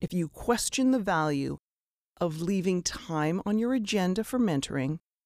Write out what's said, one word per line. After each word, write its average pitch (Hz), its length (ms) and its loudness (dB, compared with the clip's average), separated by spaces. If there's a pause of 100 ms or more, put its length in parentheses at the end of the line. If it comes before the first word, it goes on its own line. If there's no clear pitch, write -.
if - 120 -4
you 170 160 0
question - 600 0
the 262 80 4
value 151 600 0 (640)
of 160 220 -2
leaving 180 400 2
time 160 640 -2
on 214 120 2
your 240 160 2
agenda 202 500 0
for 254 160 -2
mentoring, 147 580 0 (280)